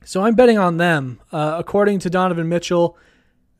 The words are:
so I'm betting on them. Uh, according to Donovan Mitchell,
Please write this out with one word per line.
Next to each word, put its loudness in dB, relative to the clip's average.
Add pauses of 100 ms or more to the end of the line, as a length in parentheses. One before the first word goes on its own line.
so -4
I'm 2
betting 6
on 0
them. -2 (140)
Uh, -4
according 0
to -6
Donovan -2
Mitchell, -2 (640)